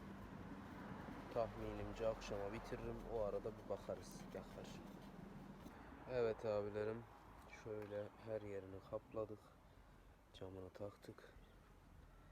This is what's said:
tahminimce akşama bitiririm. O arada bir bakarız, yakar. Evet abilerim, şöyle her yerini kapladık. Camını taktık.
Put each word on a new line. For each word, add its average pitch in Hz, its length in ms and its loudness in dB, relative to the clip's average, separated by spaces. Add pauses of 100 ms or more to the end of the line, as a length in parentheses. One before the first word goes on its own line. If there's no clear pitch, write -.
(1300)
tahminimce 107 720 4
akşama 104 460 4
bitiririm. 117 420 0 (200)
O 113 60 6
arada 101 300 4
bir 107 180 -4
bakarız, 95 520 0 (120)
yakar. - 340 -4 (1500)
Evet 117 320 8
abilerim, 107 580 6 (600)
şöyle 104 400 0 (220)
her 110 160 4
yerini 98 380 -2 (120)
kapladık. 110 480 0 (1000)
Camını 92 300 -4
taktık. - 640 -6 (1000)